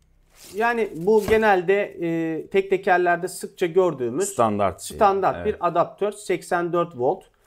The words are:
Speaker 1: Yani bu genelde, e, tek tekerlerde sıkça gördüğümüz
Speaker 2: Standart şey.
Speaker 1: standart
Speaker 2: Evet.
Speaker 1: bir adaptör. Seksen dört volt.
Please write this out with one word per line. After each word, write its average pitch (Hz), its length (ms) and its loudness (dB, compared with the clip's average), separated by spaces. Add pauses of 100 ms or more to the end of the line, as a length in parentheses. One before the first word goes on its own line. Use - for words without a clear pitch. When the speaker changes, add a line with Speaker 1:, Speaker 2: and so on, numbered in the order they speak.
(560)
Speaker 1:
Yani 233 400 -2
bu 202 340 2
genelde, 202 540 4 (180)
e, 165 460 -2
tek 196 220 0
tekerlerde 180 580 2
sıkça - 380 -6
gördüğümüz 165 640 0
Speaker 2:
Standart 104 520 0
şey. - 140 -12
Speaker 1:
standart 196 400 2
Speaker 2:
Evet. - 100 -8
Speaker 1:
bir 208 220 -2
adaptör. 175 440 -2
Seksen 175 640 -4
dört 170 260 -2
volt. 139 240 -2 (240)